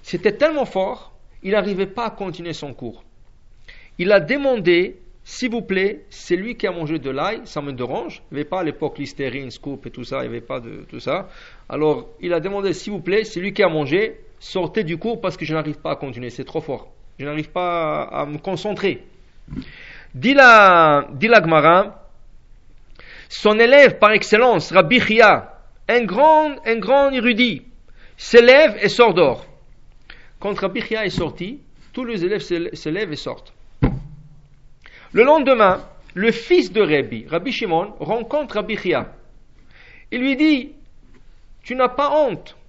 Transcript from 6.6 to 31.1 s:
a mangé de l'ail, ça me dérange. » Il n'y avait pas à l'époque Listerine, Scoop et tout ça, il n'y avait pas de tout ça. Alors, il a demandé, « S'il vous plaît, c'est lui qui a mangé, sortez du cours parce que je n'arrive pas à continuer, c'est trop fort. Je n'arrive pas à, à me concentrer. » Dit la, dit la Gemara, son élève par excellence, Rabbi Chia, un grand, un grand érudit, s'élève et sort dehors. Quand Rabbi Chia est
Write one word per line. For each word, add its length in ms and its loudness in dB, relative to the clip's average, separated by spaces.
a 60 -2
mangé 280 -8
de 100 -8
l'ail, 340 -6
ça 180 -12
me 120 -10
dérange. » 580 -8
Il 40 -14
n'y 60 -6
avait 80 -10
pas 120 -6
à 20 -6
l'époque 340 -8
Listerine, 540 -10
Scoop 360 -14
et 40 -14
tout 140 -16
ça, 140 -8
il 20 -6
n'y 60 -8
avait 140 -10
pas 180 -10
de 300 -16
tout 100 -16
ça. 280 -8
Alors, 400 -4
il 120 -4
a 60 -2
demandé, « 340 -6
S'il 200 -10
vous 80 -8
plaît, 240 -2
c'est 140 -12
lui 120 -6
qui 100 -4
a 60 4
mangé, 520 -4
sortez 440 -4
du 140 -6
cours 220 -8
parce 160 -6
que 100 -12
je 80 -6
n'arrive 260 -6
pas 120 -8
à 40 -4
continuer, 340 -12
c'est 160 -14
trop 160 -8
fort. 300 -12
Je 60 -12
n'arrive 240 -8
pas 540 -4
à, 180 -8
à 40 -4
me 120 -12
concentrer. » 680 -6
Dit 180 0
la, 800 8
dit 160 -4
la 140 6
Gemara, 680 2
son 320 0
élève 400 8
par 120 6
excellence, 600 2
Rabbi 280 4
Chia, 540 4
un 180 2
grand, 500 4
un 120 0
grand 340 2
érudit, 520 0
s'élève 640 6
et 80 0
sort 240 4
dehors. 320 2
Quand 180 -6
Rabbi 240 -6
Chia 240 -6
est 60 -2